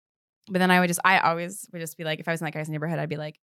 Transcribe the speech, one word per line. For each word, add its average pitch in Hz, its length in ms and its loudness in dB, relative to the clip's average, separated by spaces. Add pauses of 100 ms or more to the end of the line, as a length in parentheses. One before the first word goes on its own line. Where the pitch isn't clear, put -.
(500)
but 185 100 0
then 185 120 6
I 180 100 6
would 180 60 2
just, 170 180 0
I 190 140 6
always 170 520 -2
would 175 80 -12
just 165 180 -10
be 170 60 -10
like, 156 160 -4
if 160 80 -12
I 170 40 -2
was 165 100 -2
in 165 40 -4
that 151 80 -4
guy's 156 160 -6
neighborhood, 156 300 -4
I'd 151 100 -4
be 151 80 -6
like, 151 280 -10